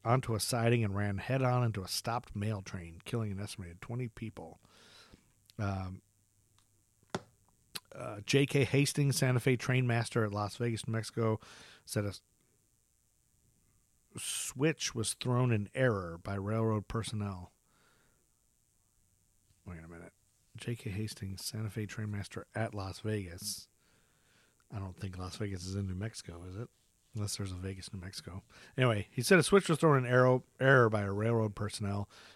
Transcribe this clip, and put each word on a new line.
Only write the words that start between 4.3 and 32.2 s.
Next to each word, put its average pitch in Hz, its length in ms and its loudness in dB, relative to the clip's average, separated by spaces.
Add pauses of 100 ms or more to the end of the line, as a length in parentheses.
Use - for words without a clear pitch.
Um, 95 420 -6 (1900)
uh, 113 220 -10 (100)
J 139 200 6
K 139 180 4
Hastings, 139 520 2
Santa 127 240 4
Fe 131 160 4
train 127 300 0
master 117 380 0
at 101 80 -2
Las 104 240 -4
Vegas, 120 300 -2
New 110 60 -4
Mexico, 110 460 0 (480)
said 104 180 -2
a 104 40 -2
s-, - 140 -10 (2000)
switch - 760 -2
was 110 200 -2
thrown 123 380 2
in 104 220 0
error 98 480 0
by 98 120 -6
railroad 107 540 0
personnel. 101 640 -6 (2250)
Wait 87 180 -12
a 82 40 -18
minute. 85 240 -16 (440)
J 120 200 -4
K - 140 -8
Hastings, 98 540 -6
Santa 110 260 -6
Fe 107 160 -6
train 107 240 -8
master 101 440 -8
at 110 200 -4
Las 95 260 -8
Vegas. 104 680 -6 (1080)
I 110 40 -6
don't 92 200 -10
think 92 200 -8
Las 92 180 -8
Vegas 98 300 -6
is 95 80 -6
in 101 120 -2
New 92 80 -4
Mexico, 90 540 -10
is 92 80 -12
it? 117 120 -10 (480)
Unless 101 200 -4
there's 98 160 -6
a 92 40 -8
Vegas, 95 360 -10
New 95 80 -10
Mexico. 90 420 -12 (340)
Anyway, 117 360 4
he 127 100 -2
said 185 160 8
a 156 60 8
switch 196 240 6
was 160 100 4
thrown 147 260 6
in 120 60 -2
error, 127 300 8 (180)
error 127 320 8
by 104 120 2
a 98 100 -2
railroad 110 420 2
personnel, 101 540 -4 (280)